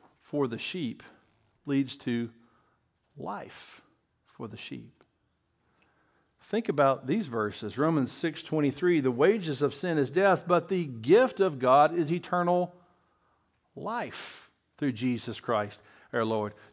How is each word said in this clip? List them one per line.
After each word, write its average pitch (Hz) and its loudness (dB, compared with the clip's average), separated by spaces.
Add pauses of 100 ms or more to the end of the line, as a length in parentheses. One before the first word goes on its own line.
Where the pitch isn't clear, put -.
(240)
for 143 -2
the 113 -6
sheep - -8 (600)
leads 139 0
to 117 -4 (840)
life - -14 (440)
for - -14
the 110 -16
sheep. 120 -14 (1600)
Think 226 -4
about 135 2
these 190 -2
verses. 107 -4
Romans 151 2
six 156 -6
twenty-three, 156 0
"The 131 2
wages 151 2
of 139 0
sin 170 -4
is 131 0
death, 185 4
but 170 2
the 180 -2
gift 143 4
of 170 2
God 143 6
is 156 0
eternal 175 0 (1000)
life - -10 (260)
through 143 0
Jesus 117 -4
Christ 104 -2 (320)
our 120 0
Lord." 107 -2 (200)